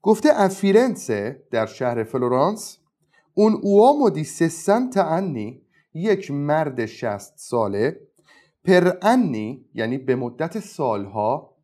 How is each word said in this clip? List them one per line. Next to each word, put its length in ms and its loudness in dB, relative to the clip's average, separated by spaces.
گفته 340 2
افیرنسه 1160 0
در 140 0
شهر 380 -4
فلورانس، 760 -2
اون 280 2
اومو 480 4
دی 140 -2
سسنت 720 -2
انی، 640 -4
یک 380 -2
مرد 540 -2
شصت 500 -8
ساله، 640 -2
پر 260 4
انی 720 0
یعنی 240 -4
به 180 -2
مدت 440 -8
سالها 920 -6